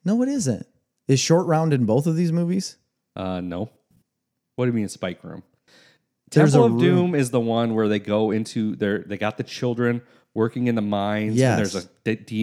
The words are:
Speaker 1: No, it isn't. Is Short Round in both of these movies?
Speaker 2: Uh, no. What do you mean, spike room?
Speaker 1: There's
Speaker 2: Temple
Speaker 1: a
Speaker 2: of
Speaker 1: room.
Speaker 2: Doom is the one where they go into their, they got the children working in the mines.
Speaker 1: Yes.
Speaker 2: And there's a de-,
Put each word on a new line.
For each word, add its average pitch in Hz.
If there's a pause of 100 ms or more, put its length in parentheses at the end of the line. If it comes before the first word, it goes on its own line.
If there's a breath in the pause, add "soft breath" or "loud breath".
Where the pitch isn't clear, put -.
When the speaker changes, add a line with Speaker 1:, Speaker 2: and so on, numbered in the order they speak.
Speaker 1:
No, 220
it 262
isn't. 175 (420)
Is 135
Short 170
Round 160
in 127
both 127
of 165
these 170
movies? 175 (380)
Speaker 2:
Uh, 92
no. 90 (840)
What 127
do 123
you -
mean, 107
spike -
room? 82 (880 soft breath)
Speaker 1:
There's 151
Speaker 2:
Temple 147
Speaker 1:
a -
Speaker 2:
of 117
Speaker 1:
room. 117
Speaker 2:
Doom 180
is 131
the 131
one 113
where 110
they 104
go 104
into 110
their, 101
they 101
got 107
the 131
children 120 (320 soft breath)
working 117
in 120
the 113
mines. 104
Speaker 1:
Yes. 127
Speaker 2:
And 110
there's 95
a - (160)
de-, 110 (280)